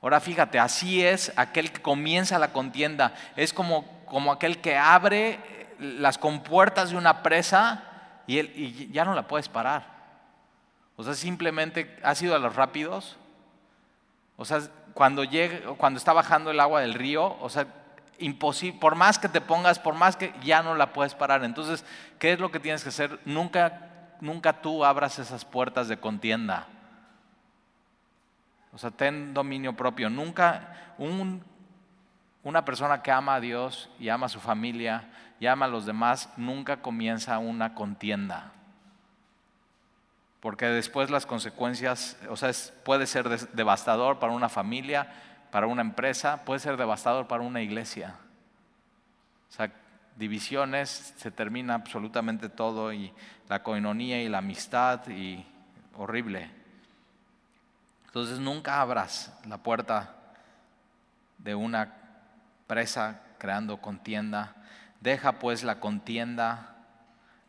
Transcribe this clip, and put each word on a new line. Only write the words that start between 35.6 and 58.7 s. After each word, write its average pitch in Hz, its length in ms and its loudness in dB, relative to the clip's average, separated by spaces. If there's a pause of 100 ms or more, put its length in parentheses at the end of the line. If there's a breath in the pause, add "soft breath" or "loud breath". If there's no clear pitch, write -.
a - 20 0
los 113 180 -4
demás, 117 500 0
nunca 131 460 -6
comienza 113 560 -4
una 113 360 -4
contienda. 101 760 -6 (1900)
Porque 110 260 -4
después 117 420 0
las 143 160 0
consecuencias, 123 960 -4 (100)
o 110 80 -8
sea, 135 120 -2
es, - 260 -6 (100)
puede 135 220 4
ser 123 220 -2
des-, 117 260 -4
devastador 113 640 2
para 117 140 0
una 120 160 -2
familia, 131 580 -4 (460 loud breath)
para 104 160 2
una 120 140 0
empresa, 135 600 -2
puede 135 140 -4
ser 139 180 -4
devastador 123 520 -2
para 120 160 -4
una 120 180 -6
iglesia. 104 540 -8 (1300)
O - 20 -20
sea, 110 180 -6 (460)
divisiones, 131 1000 -6
se - 140 -12
termina 120 440 -4
absolutamente 113 760 -6
todo 110 440 -4
y 98 200 -10 (360 loud breath)
la 98 140 -4
coinonía 110 580 -4
y 117 80 -6
la 101 100 -2
amistad 123 720 -2
y 92 380 -10 (500)
horrible. 101 680 -8 (1500 soft breath)
Entonces 120 240 -6
nunca 143 420 -4